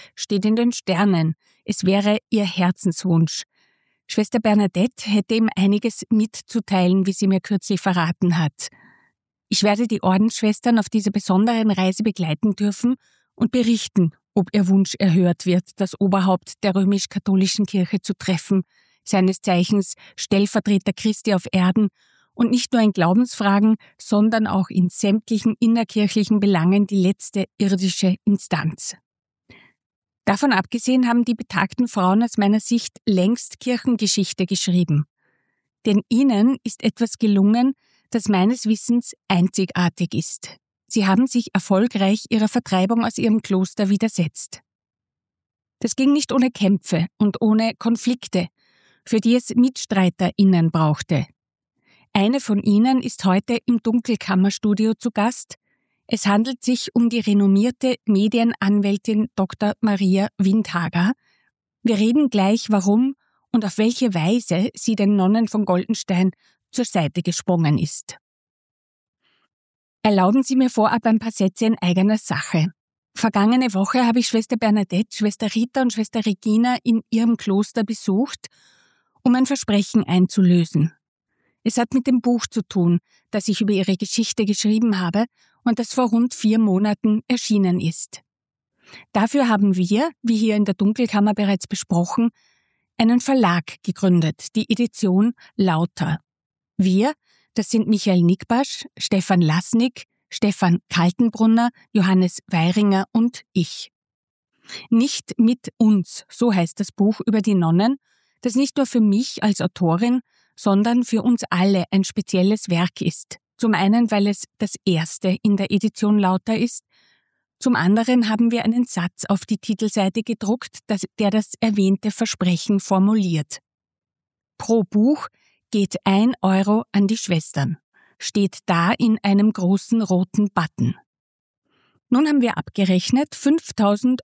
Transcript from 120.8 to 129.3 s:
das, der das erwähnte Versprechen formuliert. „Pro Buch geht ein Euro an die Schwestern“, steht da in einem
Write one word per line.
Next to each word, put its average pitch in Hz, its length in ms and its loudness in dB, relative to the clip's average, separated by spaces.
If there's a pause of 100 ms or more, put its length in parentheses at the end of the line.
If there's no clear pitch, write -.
das, 202 140 -4 (160)
der 202 140 0
das 214 280 -2
erwähnte 202 520 0
Versprechen 190 680 -2
formuliert. 190 800 0 (1000)
„Pro 220 260 0
Buch 220 440 0 (440)
geht 202 320 -2
ein 208 380 2
Euro 196 500 0
an 202 140 2
die 220 120 0
Schwestern“, 160 600 -4 (400)
steht - 480 -4
da 170 260 0
in 220 300 0
einem 202 320 2